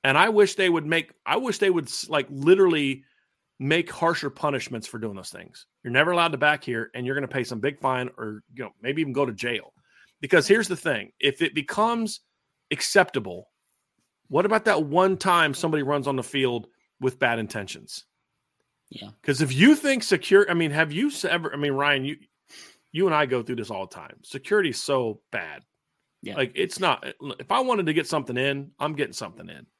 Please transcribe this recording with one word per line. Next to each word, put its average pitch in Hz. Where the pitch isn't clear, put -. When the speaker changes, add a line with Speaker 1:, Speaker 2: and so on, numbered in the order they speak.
Speaker 1:
And 139
I 196
wish 208
they 190
would 165
make, 160
I 151
wish 247
they 196
would 165
s-, -
like, 143
literally 147
make 160
harsher -
punishments 127
for 117
doing 107
those 95
things. -
You're 123
never 151
allowed 170
to 143
back 147
here, 113
and 123
you're 135
gonna 135
pay 127
some 113
big 139
fine 127
or, 107
you 120
know, 101
maybe 139
even 143
go 139
to 120
jail. 117
Because 156
here's 214
the 180
thing. 120
If 139
it 165
becomes 220
acceptable, 110
what 165
about 220
that 180
one 180
time 170
somebody 156
runs 139
on 135
the 127
field 123
with 131
bad 117
intentions? -
Speaker 2:
Yeah. 104
Speaker 1:
'Cause 143
if 135
you 220
think 269
secure-, 190
I 170
mean, 165
have 156
you 220
s-, -
ever, 165
I 143
mean, 143
Ryan, 139
you, 147
you 180
and 165
I 151
go 123
through 117
this 107
all 95
the -
time. -
Security 185
is 110
so 123
bad. 82
Speaker 2:
Yeah. 101
Speaker 1:
Like, 131
it's 175
not, 165
if -
I 233
wanted 233
to 156
get 151
something 127
in, 139
I'm 151
getting 143
something 90
in. 78